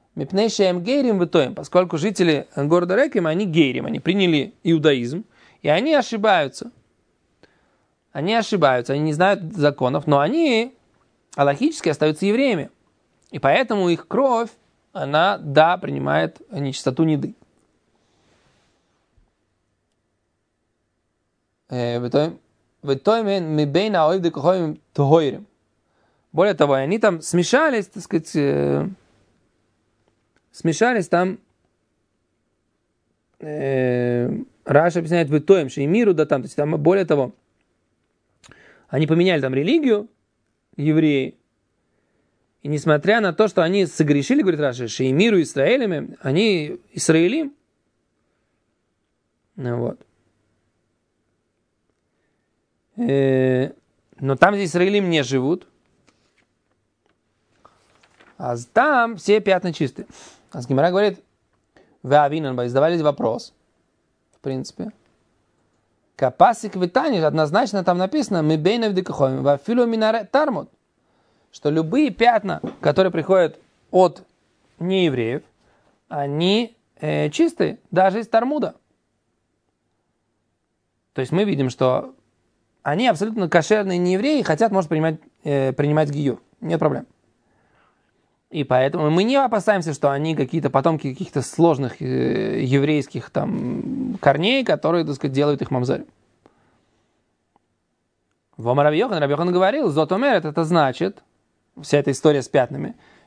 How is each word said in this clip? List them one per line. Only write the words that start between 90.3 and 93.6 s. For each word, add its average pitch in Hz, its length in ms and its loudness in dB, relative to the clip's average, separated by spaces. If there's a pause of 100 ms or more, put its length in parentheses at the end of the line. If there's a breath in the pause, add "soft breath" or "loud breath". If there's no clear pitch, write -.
какие-то 147 360 -2
потомки 139 420 0
каких-то 139 280 -8
сложных, 139 640 0
э, 127 640 -2
еврейских 139 640 -2
там - 920 -6